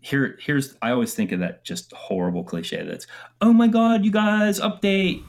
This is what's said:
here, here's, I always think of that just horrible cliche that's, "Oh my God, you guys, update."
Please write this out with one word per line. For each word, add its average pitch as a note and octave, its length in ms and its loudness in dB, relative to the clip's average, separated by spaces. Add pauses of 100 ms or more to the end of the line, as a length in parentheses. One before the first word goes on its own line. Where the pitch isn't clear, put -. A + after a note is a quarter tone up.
here, C3+ 400 -2
here's, C#3 400 -2
I A#2 80 0
always B2 240 0
think G2+ 180 -2
of F2+ 80 -2
that F2 240 -6
just - 280 -12
horrible F2+ 520 -4
cliche E2+ 400 -8
that's, E2 220 -12 (340)
"Oh A#3 140 6
my A#3 140 6
God, A3+ 360 4
you G#3+ 60 2
guys, G#3 500 2
update." G3 680 0